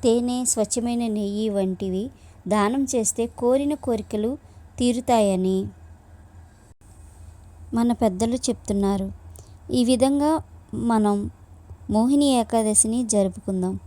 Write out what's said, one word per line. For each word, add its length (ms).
తేనె, 440
స్వచ్ఛమైన 640
నెయ్యి 400
వంటివి 560
దానం 360
చేస్తే 420
కోరిన 380
కోరికలు 560
తీరుతాయని 840
మన 180
పెద్దలు 440
చెప్తున్నారు. 720
ఈ 140
విధంగా 460
మనం 320
మోహిని 360
ఏకాదశిని 800
జరుపుకుందాం. 680